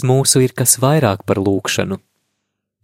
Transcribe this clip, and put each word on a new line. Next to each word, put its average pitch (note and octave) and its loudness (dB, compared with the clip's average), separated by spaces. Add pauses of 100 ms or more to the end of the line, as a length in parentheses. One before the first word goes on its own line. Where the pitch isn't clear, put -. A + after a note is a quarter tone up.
mūsu C3+ 2
ir B2 -2
kas - 0
vairāk C3 0
par G2+ 0
lūgšanu. G2 -2 (840)